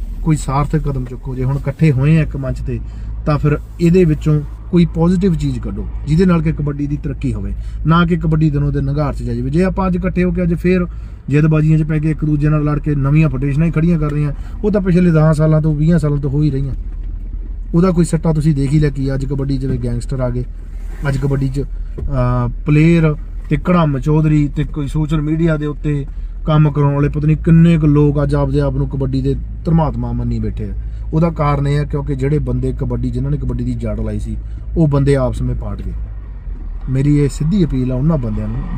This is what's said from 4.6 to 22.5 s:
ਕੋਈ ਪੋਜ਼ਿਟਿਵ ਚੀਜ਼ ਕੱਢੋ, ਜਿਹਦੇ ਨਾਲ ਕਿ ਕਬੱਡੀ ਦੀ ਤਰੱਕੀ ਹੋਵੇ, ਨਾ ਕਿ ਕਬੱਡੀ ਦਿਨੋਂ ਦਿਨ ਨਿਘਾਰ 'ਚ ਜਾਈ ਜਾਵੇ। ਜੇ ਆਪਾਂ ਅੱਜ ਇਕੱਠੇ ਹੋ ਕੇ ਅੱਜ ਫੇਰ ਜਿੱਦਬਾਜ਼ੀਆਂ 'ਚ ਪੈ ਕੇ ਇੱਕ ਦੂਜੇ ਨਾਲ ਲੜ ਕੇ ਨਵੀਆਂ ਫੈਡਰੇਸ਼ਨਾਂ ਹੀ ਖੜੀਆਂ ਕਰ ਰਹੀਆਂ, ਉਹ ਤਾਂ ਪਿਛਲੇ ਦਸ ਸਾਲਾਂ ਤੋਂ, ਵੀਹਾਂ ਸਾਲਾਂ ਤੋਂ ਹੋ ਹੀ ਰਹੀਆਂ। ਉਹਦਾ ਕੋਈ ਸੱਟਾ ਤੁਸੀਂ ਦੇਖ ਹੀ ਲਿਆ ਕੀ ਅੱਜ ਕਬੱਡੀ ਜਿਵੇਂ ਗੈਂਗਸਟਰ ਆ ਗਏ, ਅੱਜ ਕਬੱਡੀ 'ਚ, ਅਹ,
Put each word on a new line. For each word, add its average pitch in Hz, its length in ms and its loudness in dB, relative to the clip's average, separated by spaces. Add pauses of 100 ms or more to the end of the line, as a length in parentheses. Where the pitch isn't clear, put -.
ਕੋਈ 175 140 6
ਪੋਜ਼ਿਟਿਵ 175 500 2
ਚੀਜ਼ 139 240 -2
ਕੱਢੋ, 104 280 -6 (200)
ਜਿਹਦੇ 160 180 4
ਨਾਲ 175 160 4
ਕਿ 160 100 0
ਕਬੱਡੀ 147 360 -4
ਦੀ 143 100 -4
ਤਰੱਕੀ 123 360 -4
ਹੋਵੇ, 101 200 -4 (340)
ਨਾ 170 180 4
ਕਿ 175 100 2
ਕਬੱਡੀ 160 340 2
ਦਿਨੋਂ 143 220 0
ਦਿਨ 139 140 -2
ਨਿਘਾਰ 143 280 -2
'ਚ 123 100 -6
ਜਾਈ 120 140 -4
ਜਾਵੇ। 123 120 -4
ਜੇ 165 140 2
ਆਪਾਂ 185 240 0
ਅੱਜ 180 80 0
ਇਕੱਠੇ 180 280 -2
ਹੋ 180 80 0
ਕੇ 180 120 -2
ਅੱਜ 170 100 0
ਫੇਰ 175 320 0 (440)
ਜਿੱਦਬਾਜ਼ੀਆਂ 156 500 4
'ਚ 160 40 2
ਪੈ 156 160 0
ਕੇ 156 120 0
ਇੱਕ 151 140 -2
ਦੂਜੇ 151 240 2
ਨਾਲ 151 140 2
ਲੜ 147 160 0
ਕੇ 147 160 -2
ਨਵੀਆਂ 143 340 4
ਫੈਡਰੇਸ਼ਨਾਂ 139 380 0
ਹੀ 160 40 0
ਖੜੀਆਂ 165 280 2
ਕਰ 147 120 0
ਰਹੀਆਂ, 147 200 -2 (320)
ਉਹ 208 80 2
ਤਾਂ 202 100 2
ਪਿਛਲੇ 180 300 4
ਦਸ 156 260 4
ਸਾਲਾਂ 156 240 4
ਤੋਂ, 156 140 2
ਵੀਹਾਂ 160 240 4
ਸਾਲਾਂ 147 180 0
ਤੋਂ 143 120 -2
ਹੋ 143 120 0
ਹੀ 151 100 2
ਰਹੀਆਂ। 135 220 -2 (1000)
ਉਹਦਾ 180 160 6
ਕੋਈ 170 140 4
ਸੱਟਾ 160 280 0
ਤੁਸੀਂ 156 220 2
ਦੇਖ 135 160 0
ਹੀ 156 80 4
ਲਿਆ 151 100 4
ਕੀ 135 240 -2
ਅੱਜ 135 120 -2
ਕਬੱਡੀ 139 320 -2
ਜਿਵੇਂ 131 220 -2
ਗੈਂਗਸਟਰ 120 400 -4
ਆ 123 100 0
ਗਏ, 123 140 -2 (680)
ਅੱਜ 131 80 -2
ਕਬੱਡੀ 135 320 0
'ਚ, 139 120 -4
ਅਹ, 123 880 -2 (160)